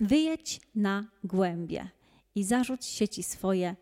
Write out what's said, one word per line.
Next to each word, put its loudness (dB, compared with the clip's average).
wyjedź 2
na 0
głębie -2
i 0
zarzuć 0
sieci -4
swoje 0